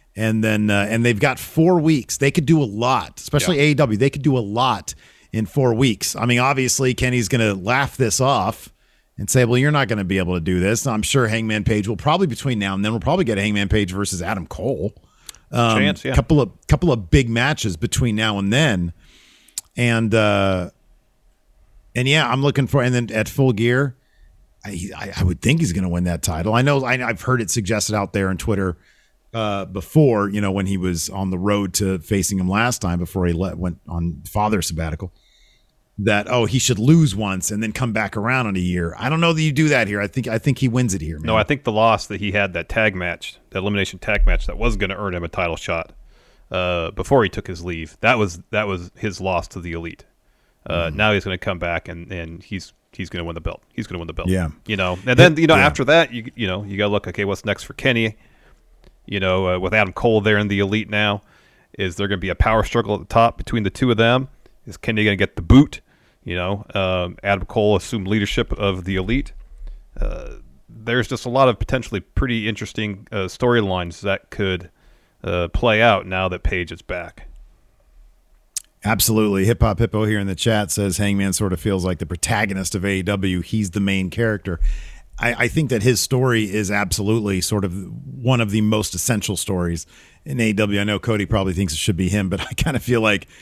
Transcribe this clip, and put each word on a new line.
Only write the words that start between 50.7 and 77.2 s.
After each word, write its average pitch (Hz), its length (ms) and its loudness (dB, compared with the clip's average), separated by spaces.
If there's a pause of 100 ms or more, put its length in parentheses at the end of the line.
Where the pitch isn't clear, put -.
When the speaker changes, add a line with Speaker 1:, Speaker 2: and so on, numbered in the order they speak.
Speaker 1:
Mm-hmm. 76 100 -6
Speaker 2:
now 107 160 2
he's 98 120 0
gonna 92 120 -4
come 92 220 -6
back 85 300 -6
and, 85 220 -14
and 82 300 -10
he's, - 300 -12 (220)
he's 92 160 -10
gonna 87 160 -8
win 82 100 -8
the 80 60 -12
belt. - 200 -8 (120)
He's - 140 -8
gonna 90 120 -8
win 85 80 -10
the 80 60 -10
belt. 87 160 -4
Speaker 1:
Yeah. 90 200 0 (160)
Speaker 2:
You 107 120 -4
know, 90 280 0
and 127 140 4
then, 170 160 10
Speaker 1:
Yeah. 160 60 0
Speaker 2:
you 160 60 4
know, 156 100 8
Speaker 1:
Yeah. 135 80 6
Speaker 2:
after 147 180 2
that, 147 300 4
you, 117 220 -10
you 113 120 -2
know, 95 160 -4
you 98 140 -10
gotta 104 140 2
look, 104 180 -2
okay, 101 160 -4
what's 98 180 -4
next 104 200 -4
for - 100 -16
Kenny? 113 420 0 (920)
You 101 120 -4
know, 92 360 2
uh, 92 40 -2
with 92 160 -4
Adam 101 180 2
Cole 110 260 2
there 104 200 4
in 104 80 0
the 98 120 0
Elite 101 300 0
now, 104 320 0 (580)
is 92 160 -4
there 101 140 -2
gonna 98 100 -2
be 92 100 -4
a 87 60 -2
power 110 280 2
struggle 107 320 0
at 90 40 -4
the 85 60 -14
top 117 320 4
between 113 260 -4
the 98 60 0
two 127 220 0
of 107 60 2
them? 120 300 4 (380)
Is 107 120 -16
Kenny 107 280 0
gonna 101 100 2
get 95 220 -2
the 95 60 -6
boot? 131 360 6 (460)
You 87 100 -6
know, 92 380 -4
um, 92 500 -2
Adam 98 220 0
Cole 104 320 2
assumed 95 300 -4
leadership 107 460 0
of 98 300 -2
the 95 140 -4
Elite. 110 340 -2 (680)
Uh, - 320 -4 (360)
there's 113 400 -2
just - 180 -6
a 123 40 -6
lot 131 180 6
of 117 100 2
potentially 117 440 -4
pretty 113 480 -2
interesting, 107 640 -6
uh, 98 140 -4
storylines 95 760 0
that 98 300 -4
could, 92 380 -4 (540)
uh, 90 260 -2
play 110 320 2
out 107 240 4
now 92 220 -2
that 90 160 -6
Page 90 280 -2
is 85 100 -16
back. - 460 -12 (1600)